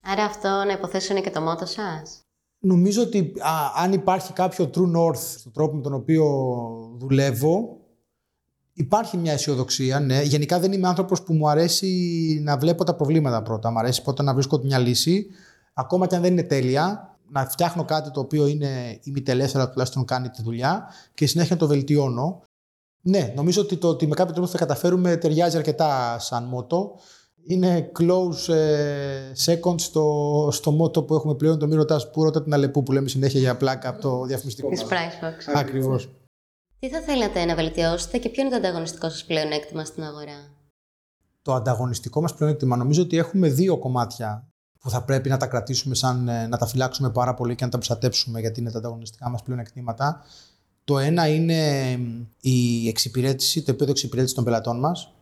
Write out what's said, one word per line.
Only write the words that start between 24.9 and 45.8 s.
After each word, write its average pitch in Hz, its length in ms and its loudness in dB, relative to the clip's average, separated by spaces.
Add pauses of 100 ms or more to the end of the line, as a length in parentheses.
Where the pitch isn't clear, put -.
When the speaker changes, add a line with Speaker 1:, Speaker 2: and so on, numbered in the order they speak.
Speaker 2:
ταιριάζει 165 400 2
αρκετά 143 600 0
σαν 120 260 -4
μότο. 127 500 -4 (520)
Είναι 175 520 2
close, 170 560 2
ε, 143 800 0 (120)
second 170 360 2
στο, 147 720 2
στο - 180 -2
μότο 160 320 2
που 139 120 -2
έχουμε 151 200 0
πλέον, 151 240 2
το 151 80 0
"Μη 151 80 2
ρωτάς 156 360 2
πού, 160 120 0
ρώτα 156 200 2
την 151 120 -2
Αλεπού", 139 280 2
που 127 100 0
λέμε 135 160 2
συνέχεια 131 320 2
για 127 160 2
πλάκα 131 320 -2
από - 120 -8
το 127 240 -2
διαφημιστικό 135 440 -6
Speaker 1:
Της 180 140 -4
Speaker 2:
μας. - 80 -6
Speaker 1:
Priceworks. 165 640 -6
Speaker 2:
Ακριβώς. 131 560 0 (680)
Speaker 1:
Τι 262 100 -6
θα 302 120 -6
θέλατε 233 440 0
να 170 100 0
βελτιώσετε 165 640 -2
και 190 100 -4
ποιο 269 140 -4
είναι 269 80 0
το 254 60 -2
ανταγωνιστικό 170 540 -4
σας - 140 -12
πλεονέκτημα 156 600 -4
στην 160 180 -12
αγορά; 147 460 -14 (920)
Speaker 2:
Το 135 120 0
ανταγωνιστικό 123 640 -2
μας - 140 -2
πλεονέκτημα, 147 420 2
νομίζω 143 260 2
ότι 175 140 0
έχουμε 165 320 2
δύο 160 300 2
κομμάτια 120 720 -4 (320)
που 127 120 -6
θα 117 100 -2
πρέπει 135 260 0
να 131 80 2
τα 131 100 0
κρατήσουμε 127 480 -4